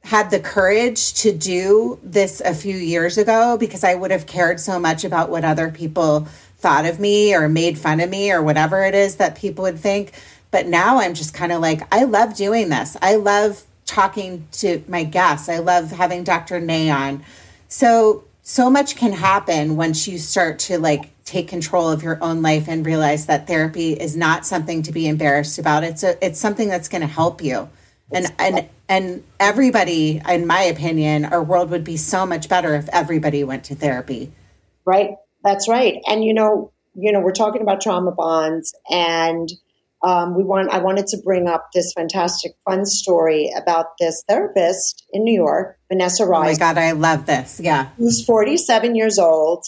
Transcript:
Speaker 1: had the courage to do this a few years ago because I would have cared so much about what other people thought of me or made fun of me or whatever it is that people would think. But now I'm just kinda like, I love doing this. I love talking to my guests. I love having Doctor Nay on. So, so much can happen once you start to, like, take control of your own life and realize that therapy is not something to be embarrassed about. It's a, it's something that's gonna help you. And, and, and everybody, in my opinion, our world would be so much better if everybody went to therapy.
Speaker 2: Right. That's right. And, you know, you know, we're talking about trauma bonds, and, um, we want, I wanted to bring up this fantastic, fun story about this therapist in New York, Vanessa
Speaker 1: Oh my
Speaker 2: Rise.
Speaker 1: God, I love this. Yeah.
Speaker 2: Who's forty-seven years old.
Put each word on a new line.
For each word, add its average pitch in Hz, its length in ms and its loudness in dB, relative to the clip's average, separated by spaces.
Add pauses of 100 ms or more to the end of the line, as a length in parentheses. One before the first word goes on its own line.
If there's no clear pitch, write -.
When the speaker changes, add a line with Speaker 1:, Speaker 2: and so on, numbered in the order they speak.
Speaker 1:
had 208 280 2
the 196 80 2
courage 214 800 0
to 220 100 4
do 190 720 0
this 190 380 0
a 180 120 0
few 190 220 -6
years 170 420 -2
ago 226 400 2
because - 280 -4
I 185 100 4
would 185 160 -4
have 185 140 -2
cared 175 340 0
so 180 200 -4
much 160 260 0
about 170 240 0
what 165 160 -2
other 160 240 0
people 156 580 -2 (300)
thought 156 280 2
of 170 140 -4
me 202 340 2
or 156 140 4
made 160 300 0
fun 156 220 0
of 180 100 0
me 196 220 -2
or 170 100 2
whatever 156 420 2
it 190 120 2
is 196 220 2
that 165 200 0
people 190 260 -6
would 175 160 -4
think. 202 320 -4 (400)
But 180 140 2
now 185 340 4
I'm 180 140 0
just 156 220 -8
kinda 175 240 -2
like, 160 240 0 (100)
I 240 120 4
love 220 300 2
doing 202 340 0
this. 135 340 -2
I 196 140 4
love 208 480 2 (200)
talking 185 680 -2
to 170 340 -2
my 175 160 -4
guests. 156 440 0
I 170 120 -2
love 170 320 2
having 180 320 -2
Doctor 175 360 -2
Nay 160 300 0
on. 139 340 -2 (440)
So, 226 560 4 (180)
so - 280 0
much 285 260 2
can 233 160 0
happen 170 640 0
once 160 320 -2
you 180 100 -10
start 160 420 -2
to, 180 200 -2
like, 151 320 0 (120)
take 175 240 -4
control 170 420 -2
of 151 120 -2
your 160 220 -4
own 165 180 -2
life 156 260 2
and 160 160 -4
realize 151 440 0
that 151 180 0
therapy 160 480 -2
is 151 240 -6
not 165 260 0
something 165 380 -4
to 151 100 -8
be 160 160 -2
embarrassed 151 520 0
about. 151 240 0
It's 165 200 -6
a, 180 220 0
it's 165 140 -4
something 214 280 -2
that's 180 200 -4
gonna 165 180 -4
help 160 380 -2
you. 127 260 -6 (420)
And, - 280 -4
and, - 280 -2 (200)
and 190 360 -2 (160)
everybody, 185 880 2
in 170 200 0
my 170 140 2
opinion, 156 640 0
our 170 180 0
world 175 260 2
would 170 140 -4
be 165 140 -8
so 190 280 -2
much 165 240 -6
better 170 240 2
if 147 160 -4
everybody 151 540 0
went 135 220 -8
to 143 100 -12
therapy. 131 560 -4 (520)
Speaker 2:
Right. 196 280 2 (320)
That's 202 260 0
right. 233 280 2 (100)
And, 220 160 0
you 220 100 2
know, 214 380 2 (240)
you 196 160 0
know, 202 80 2
we're 185 140 0
talking 214 280 -2
about 196 200 0
trauma 180 300 -2
bonds, 160 600 -2 (160)
and, 165 580 0 (540)
um, 175 340 0
we 190 80 0
want, 190 280 0
I 190 80 0
wanted 196 280 0
to 214 100 -6
bring 185 300 -2
up 165 260 -2
this 180 200 -2
fantastic, 170 600 -4 (120)
fun 190 200 -2
story 160 680 0
about 170 300 0 (140)
this 165 280 -4
therapist 254 840 0
in 208 120 -2
New 226 100 2
York, 170 440 0 (120)
Vanessa 185 340 0
Speaker 1:
Oh 190 40 2
my 180 40 2 (160)
Speaker 2:
Rise. 156 100 2
Speaker 1:
God, 165 200 2
I 165 160 2
love 156 320 0
this. 131 340 -4
Yeah. 147 380 0
Speaker 2:
Who's 233 280 0
forty-seven 233 720 2
years 220 240 2
old. 165 480 4